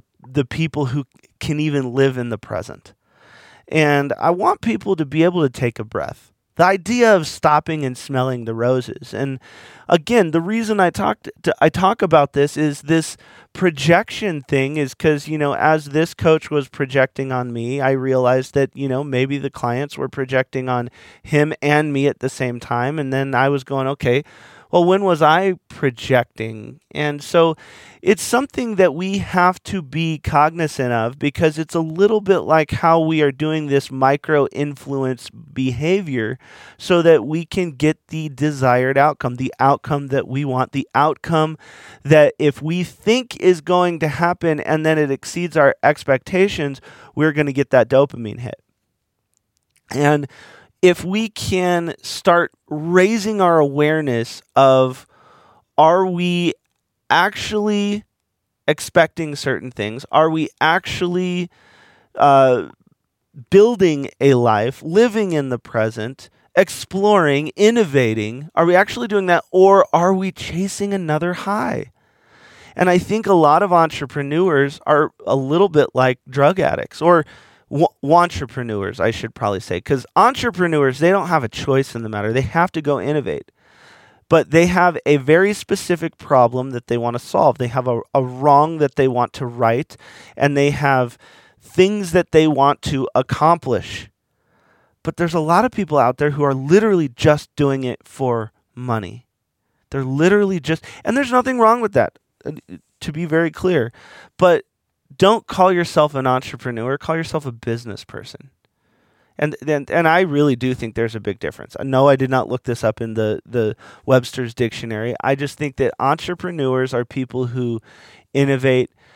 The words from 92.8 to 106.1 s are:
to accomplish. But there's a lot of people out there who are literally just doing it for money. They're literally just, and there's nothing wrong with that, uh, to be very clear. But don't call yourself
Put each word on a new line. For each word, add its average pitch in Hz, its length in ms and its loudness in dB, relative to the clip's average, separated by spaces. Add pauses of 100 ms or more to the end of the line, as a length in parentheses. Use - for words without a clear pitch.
to 135 340 -4
accomplish. - 920 0 (920)
But - 140 -8
there's 170 180 -2
a 175 60 0
lot 156 240 4
of 247 80 0
people 151 260 -2
out 127 200 2
there 147 140 0
who 147 120 -4
are 139 100 0
literally 170 540 2
just 147 480 0
doing 135 300 0
it 123 180 -8
for 117 480 -4 (240)
money. 117 520 -8 (640)
They're 139 120 -6
literally 180 560 0
just, 156 240 -6 (220)
and 226 100 -2
there's 269 160 -2
nothing 254 260 0
wrong 233 220 4
with 214 140 -4
that, 117 260 0 (260)
uh, - 60 -10 (480)
to - 140 -10
be 160 100 -6
very 160 260 0
clear. 151 440 -2 (440)
But 175 280 4 (500)
don't 208 320 4
call 185 240 4
yourself 165 440 0